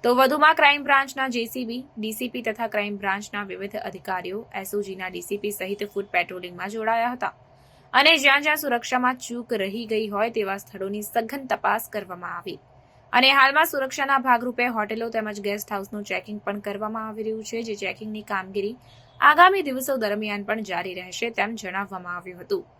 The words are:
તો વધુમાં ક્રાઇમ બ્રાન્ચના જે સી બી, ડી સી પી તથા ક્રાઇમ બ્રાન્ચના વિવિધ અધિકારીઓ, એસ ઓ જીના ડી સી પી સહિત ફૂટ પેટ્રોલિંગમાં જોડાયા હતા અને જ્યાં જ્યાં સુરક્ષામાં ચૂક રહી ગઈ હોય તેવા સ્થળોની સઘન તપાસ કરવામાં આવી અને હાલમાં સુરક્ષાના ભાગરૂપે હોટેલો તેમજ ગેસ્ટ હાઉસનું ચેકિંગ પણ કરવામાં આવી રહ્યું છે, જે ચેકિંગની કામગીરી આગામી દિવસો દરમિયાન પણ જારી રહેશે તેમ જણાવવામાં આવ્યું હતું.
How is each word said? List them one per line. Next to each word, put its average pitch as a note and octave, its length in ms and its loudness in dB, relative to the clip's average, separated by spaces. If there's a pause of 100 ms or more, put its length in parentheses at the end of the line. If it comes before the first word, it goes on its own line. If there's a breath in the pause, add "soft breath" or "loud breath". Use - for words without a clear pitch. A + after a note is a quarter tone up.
તો A#3+ 140 4
વધુમાં D4+ 400 6
ક્રાઇમ C#4+ 280 6
બ્રાન્ચના C4+ 480 2
જે A#3+ 80 -2 (100)
સી B3+ 180 -6
બી, B3 140 -8 (160)
ડી G#3+ 180 -4
સી B3 160 -6
પી B3 140 -6
તથા A3+ 260 -2
ક્રાઇમ G#3 300 -2
બ્રાન્ચના G3+ 480 -4
વિવિધ G3 280 -8
અધિકારીઓ, F#3+ 640 -6 (180)
એસ F#3+ 180 -8
ઓ G#3 100 0
જીના F#3 220 -8
ડી F3 180 -8
સી G3+ 160 -4
પી G#3 160 -2
સહિત G3 220 -4 (120)
ફૂટ G3 220 -6
પેટ્રોલિંગમાં F3+ 580 -4
જોડાયા A3+ 420 0
હતા - 160 -4 (600 soft breath)
અને C#4+ 180 8 (120)
જ્યાં C#4+ 220 6
જ્યાં D4+ 180 2
સુરક્ષામાં B3+ 640 0
ચૂક A#3+ 360 -6
રહી G3+ 220 -4 (100)
ગઈ A3 200 0
હોય A3+ 240 0
તેવા G3 260 -2
સ્થળોની G3+ 440 -6
સઘન C4 460 -4
તપાસ G#3 420 -2
કરવામાં F3 400 -8
આવી E3+ 220 -10 (560 soft breath)
અને C4 260 8
હાલમાં C#4+ 340 6
સુરક્ષાના C4+ 540 0
ભાગરૂપે A#3+ 500 2
હોટેલો A3 400 -2
તેમજ G#3 320 -4
ગેસ્ટ G#3 260 -4
હાઉસનું G3+ 360 -8
ચેકિંગ G3+ 340 -6
પણ G3+ 240 -4
કરવામાં G#3+ 400 -6
આવી G#3+ 180 -6
રહ્યું A3 220 -6
છે, A3+ 180 -6
જે G#3+ 160 -4
ચેકિંગની G#3+ 480 -8
કામગીરી G3 460 -4 (440 soft breath)
આગામી E4+ 460 8
દિવસો C4 380 -2
દરમિયાન G#3 420 -2
પણ G#3 240 -4
જારી F3+ 260 -4
રહેશે F#3 420 -6
તેમ G#3+ 220 -2
જણાવવામાં F#3 560 -6
આવ્યું F3+ 260 -12
હતું. F#3 220 -2 (140)